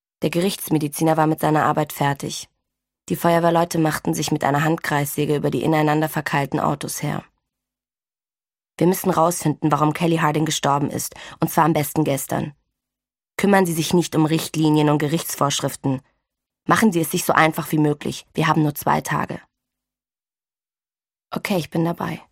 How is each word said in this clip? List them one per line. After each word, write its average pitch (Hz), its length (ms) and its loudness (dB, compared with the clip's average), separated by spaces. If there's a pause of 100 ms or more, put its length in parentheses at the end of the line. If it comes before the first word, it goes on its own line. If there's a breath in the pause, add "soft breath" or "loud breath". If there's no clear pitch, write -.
(220)
Der 170 80 0
Gerichtsmediziner 160 880 0
war 156 100 2
mit 156 120 0
seiner 156 260 2
Arbeit 151 280 -2
fertig. - 560 -4 (600)
Die 175 60 -2
Feuerwehrleute 170 600 2
machten 156 360 0
sich 160 180 -4
mit 151 120 -2
einer 143 200 0
Handkreissäge 147 720 -2
über 143 160 -2
die 135 120 -4
ineinander 151 460 2
verkeilten 147 500 -4
Autos - 440 -4
her. - 200 -6 (1500)
„Wir 165 100 4
müssen 185 220 0
rausfinden, 160 640 0
warum 151 220 2
Kelly 170 240 0
Harding 156 280 0
gestorben 143 460 0
ist, - 240 -8 (240 loud breath)
und 160 100 4
zwar 165 160 4
am 160 80 4
besten 156 300 0
gestern. 143 500 -4 (840)
Kümmern 196 280 6
Sie 170 80 -2
sich 156 200 -2
nicht 170 220 2
um 156 100 4
Richtlinien 156 640 2
und 147 100 4
Gerichtsvorschriften. 143 1000 -2 (640)
Machen 196 260 2
Sie 170 100 0
es 156 100 -4
sich 175 120 -2
so - 100 0
einfach 156 380 2
wie 165 60 0
möglich. 147 560 -2
Wir 160 140 0
haben 156 160 2
nur 147 120 0
zwei 147 260 -2
Tage.“ - 380 -6 (1900)
„Okay, 202 260 -2
ich 151 120 -4
bin 165 160 -2
dabei. 170 360 -6 (100)